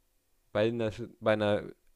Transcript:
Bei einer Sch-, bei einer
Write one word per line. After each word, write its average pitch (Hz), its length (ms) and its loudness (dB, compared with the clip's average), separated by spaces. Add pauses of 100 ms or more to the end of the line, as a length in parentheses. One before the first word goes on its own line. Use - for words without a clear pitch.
(520)
Bei 107 160 2
einer 117 240 -2
Sch-, 110 180 -12 (100)
bei 110 120 2
einer 104 400 0 (240)